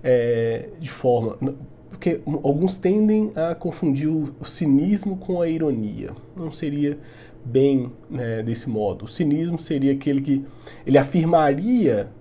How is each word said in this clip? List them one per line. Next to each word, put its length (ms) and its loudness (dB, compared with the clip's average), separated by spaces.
é, 640 2
de 100 -10
forma, 520 0
n-, 140 -2
porque 380 -2
m-, 160 -2
alguns 340 0
tendem 580 2
a 200 -2
confundir 540 -2
o, 300 -2
o 60 -12
cinismo 720 2
com 240 -4
a 80 2
ironia. 640 -2
Não 160 -8
seria 460 -2
bem, 480 2
né, 340 -4
desse 260 -4
modo. 360 -2
O 20 -12
cinismo 520 -2
seria 340 0
aquele 280 0
que 240 0
ele 120 6
afirmaria 1120 4